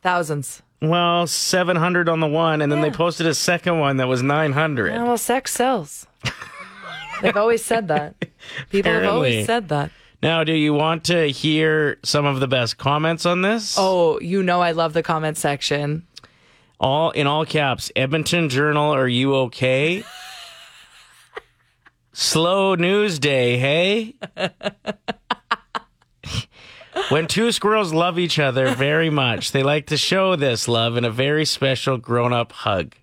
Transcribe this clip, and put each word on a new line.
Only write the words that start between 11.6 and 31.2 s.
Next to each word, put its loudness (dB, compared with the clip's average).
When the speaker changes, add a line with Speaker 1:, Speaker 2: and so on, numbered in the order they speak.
Speaker 2:
some 0
of 0
the 0
best 0
comments 0
on 0
this? -2
Speaker 1:
Oh, 4
you -2
know 2
I 2
love -2
the 0
comment -2
section. -2
Speaker 2:
All, 2
in 0
all 0
caps, -2
"Edmonton 0
Journal, 0
are 2
you 0
okay?" 0
<laughs> -20
"Slow 2
news 0
day, 2
hey?" 0
<laughs> -4
"When 2
two 0
squirrels 0
love 2
each 0
other 2
very 2
much, 0
they 2
like 0
to 0
show 2
this 0
love 0
in 0
a 0
very 0